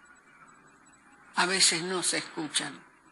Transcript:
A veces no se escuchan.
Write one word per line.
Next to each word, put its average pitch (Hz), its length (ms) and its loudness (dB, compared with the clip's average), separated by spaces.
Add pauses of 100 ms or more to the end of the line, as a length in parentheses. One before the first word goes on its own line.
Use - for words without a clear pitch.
(1400)
A 180 100 2
veces 180 380 4
no 180 200 -2
se 165 140 0
escuchan. - 560 -4 (380)